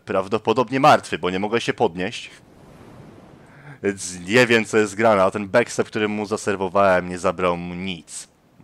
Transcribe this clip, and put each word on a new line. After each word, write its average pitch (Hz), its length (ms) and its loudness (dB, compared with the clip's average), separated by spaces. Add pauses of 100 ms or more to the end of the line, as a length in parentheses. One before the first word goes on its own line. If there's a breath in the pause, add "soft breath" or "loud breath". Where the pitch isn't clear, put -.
prawdopodobnie 110 760 0
martwy, 113 380 4
bo 90 120 -2
nie 92 80 -4
mogę 107 220 -2
się - 140 -4
podnieść. 95 560 -4 (1500 loud breath)
Więc 98 380 -6
nie 110 260 4
wiem, 113 180 2
co 110 140 0
jest 104 160 2
grane, 107 280 4
a 95 80 4
ten 104 180 -6
backstep, 117 380 0
który 107 220 -2
mu 107 180 -4
zaserwowałem, 95 840 0
nie 90 100 -6
zabrał 87 380 0
mu 87 180 -10
nic. 90 540 -10 (340)